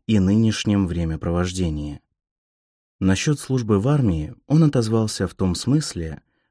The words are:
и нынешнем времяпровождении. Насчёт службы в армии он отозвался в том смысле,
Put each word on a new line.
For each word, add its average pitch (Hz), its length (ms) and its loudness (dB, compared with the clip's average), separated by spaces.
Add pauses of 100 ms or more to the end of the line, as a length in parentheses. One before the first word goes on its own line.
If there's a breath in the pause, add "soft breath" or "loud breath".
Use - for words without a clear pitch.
и 107 120 2
нынешнем 101 680 2
времяпровождении. 85 1120 -4 (1000)
Насчёт 95 400 0
службы 110 400 0
в 107 80 0
армии 104 480 0 (100)
он 160 200 4
отозвался 113 600 0
в - 100 -8
том 92 200 0
смысле, 87 640 -2 (300)